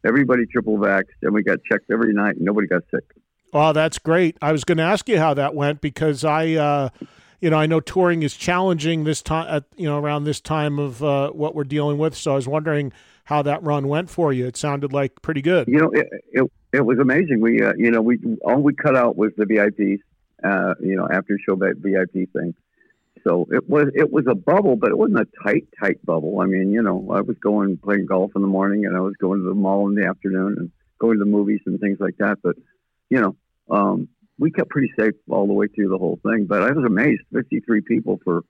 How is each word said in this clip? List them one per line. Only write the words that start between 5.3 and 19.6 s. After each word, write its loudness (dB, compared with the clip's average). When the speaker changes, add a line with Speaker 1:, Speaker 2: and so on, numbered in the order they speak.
Speaker 2:
that -2
went -2
because -2
I, 0
uh, 0
you 0
know, 4
I 4
know 2
touring 0
is -4
challenging 0
this -2
ti-, -4
at, -2
you -6
know, -2
around -2
this -2
time -2
of, -6
uh, 0
what -6
we're -4
dealing -2
with. -2
So -2
I 2
was -2
wondering -2
how 0
that -2
run 0
went -2
for 0
you. -2
It -8
sounded -4
like -4
pretty -2
good. 2
Speaker 1:
You 4
know, 4
it, 0
it, 0
it 2
was 2
amazing. 2
We, 2
uh, 2
you 2
know, 4
we, 2
all 2
we 2
cut 2
out 2
was 2
the 2
V 2
I 4